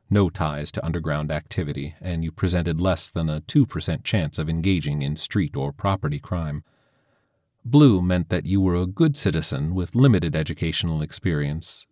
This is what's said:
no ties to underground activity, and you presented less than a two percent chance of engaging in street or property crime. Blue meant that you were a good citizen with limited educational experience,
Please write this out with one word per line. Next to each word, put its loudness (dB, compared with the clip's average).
no 4
ties -6
to -6
underground -4
activity, -6
and -4
you -4
presented -2
less 0
than -2
a -4
two 2
percent -6
chance -2
of -4
engaging 0
in -2
street -2
or -4
property -4
crime. -6
Blue 8
meant 2
that 0
you 2
were 4
a 2
good 2
citizen -2
with -4
limited 4
educational -2
experience, -4